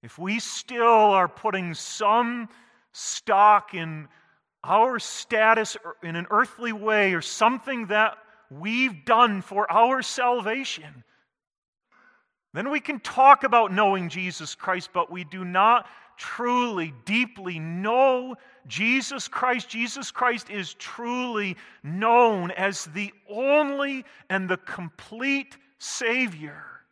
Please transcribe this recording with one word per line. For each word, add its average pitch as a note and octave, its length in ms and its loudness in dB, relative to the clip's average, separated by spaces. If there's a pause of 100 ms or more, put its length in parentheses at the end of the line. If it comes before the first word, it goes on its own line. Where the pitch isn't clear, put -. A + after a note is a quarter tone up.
if A#2 140 -20
we F#3+ 220 -4
still - 440 -6
are G#3+ 440 6
putting F#3 460 -4
some A#3 760 0 (420)
stock G#3 840 4
in D#3+ 340 -8 (560)
our A3 360 2
status A3 760 0 (280)
in E3 120 -8
an E3+ 140 -6
earthly A#3 420 0
way G#3 420 2
or E3 80 0
something A#3 680 -2
that G#3+ 300 2 (320)
we've G3+ 560 -4
done A3+ 360 4
for G3+ 300 -4
our A#3+ 300 4
salvation. A3+ 1040 -4 (1500)
Then G#3+ 160 -6
we D4 100 -4
can C#4+ 200 -8
talk C4+ 440 6
about A#3 280 4
knowing F#3+ 380 0
Jesus F3 460 -10
Christ, F#3 380 -6
but F3 160 -2
we F3+ 140 -12
do F#3 220 -12
not G3+ 420 2 (300)
truly, A#3+ 760 -4 (120)
deeply G3 540 -4
know B3 760 0 (320)
Jesus A#3 600 -2
Christ. B3 420 -2
Jesus A#3 420 -8
Christ A#3+ 380 -2
is G3 260 -8
truly A#3+ 800 -6 (260)
known G#3 680 2
as F#3+ 340 -4
the G3+ 260 -10 (180)
only C#4 760 0 (240)
and F#3+ 200 -2
the F#3 80 0
complete B3+ 1000 -8 (220)
Savior G#3 840 -4 (280)